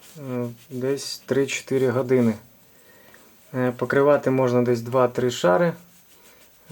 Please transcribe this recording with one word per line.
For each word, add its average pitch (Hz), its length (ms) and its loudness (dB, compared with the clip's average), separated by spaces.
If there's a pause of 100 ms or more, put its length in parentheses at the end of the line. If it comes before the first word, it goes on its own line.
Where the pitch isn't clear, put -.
(180)
е, 123 280 -8 (240)
десь 131 560 -6
три-чотири 135 640 0
години. 123 440 2 (1200)
Е, 127 220 -2
покривати 139 540 2
можна 127 320 2
десь 120 180 0
два-три 123 500 0
шари. 175 420 2 (1000)